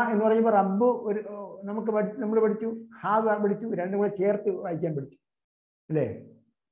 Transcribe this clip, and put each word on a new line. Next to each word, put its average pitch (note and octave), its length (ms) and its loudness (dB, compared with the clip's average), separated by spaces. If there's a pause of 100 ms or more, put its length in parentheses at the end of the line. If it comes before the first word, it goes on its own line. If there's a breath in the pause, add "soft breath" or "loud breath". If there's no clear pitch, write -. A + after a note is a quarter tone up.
(100)
എന്ന് G#3+ 140 2
പറയുമ്പോൾ A3+ 340 4
റബ്ബ് G3 280 2 (220)
ഒരു, G#3 120 -2 (480)
നമുക്ക് G#3+ 260 -6
പഠി-, G#3 260 0
നമ്മൾ A3 240 0
പഠിച്ചു, G#3+ 240 0 (320)
ഹാ F#3 120 -2 (120)
വ-, A3 180 2
പഠിച്ചു, G3+ 240 0 (140)
രണ്ടും F#3+ 200 -2
കൂടെ G3+ 200 0
ചേർത്ത് G3+ 300 0 (120)
വായിക്കാൻ E3 340 -4
പഠിച്ചു, C3+ 220 -8 (720)
അല്ലേ? D3+ 160 2 (640)